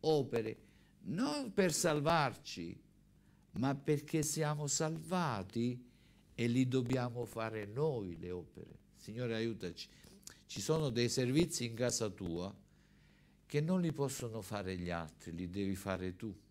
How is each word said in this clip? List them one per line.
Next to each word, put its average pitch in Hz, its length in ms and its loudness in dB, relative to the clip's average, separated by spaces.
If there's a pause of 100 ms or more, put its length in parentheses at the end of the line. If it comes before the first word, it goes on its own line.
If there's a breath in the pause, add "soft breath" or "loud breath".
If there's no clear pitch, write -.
opere, 120 560 2 (460 loud breath)
non 262 500 -2
per 185 200 6
salvarci, 147 1040 2 (720 soft breath)
ma 135 240 2
perché 147 480 0
siamo 151 440 0
salvati 143 1160 0 (500 loud breath)
e 117 120 2
li 127 200 4
dobbiamo 123 580 0
fare 110 400 -4
noi 110 520 -2
le 87 140 -8
opere. - 460 -10 (180)
Signore, 113 400 -4
aiutaci. 110 520 -4 (580 loud breath)
Ci - 160 -8
sono 156 280 2
dei 117 200 2
servizi 135 560 2
in 113 80 -6
casa 117 360 0
tua 90 440 -4 (920 soft breath)
che 147 160 0
non 180 200 2
li 165 100 2
possono 123 500 -2
fare 92 360 -2
gli 87 120 -2
altri, 82 460 -4
li 87 140 -4
devi 98 260 0
fare 92 400 -2
tu. 101 180 -6 (180)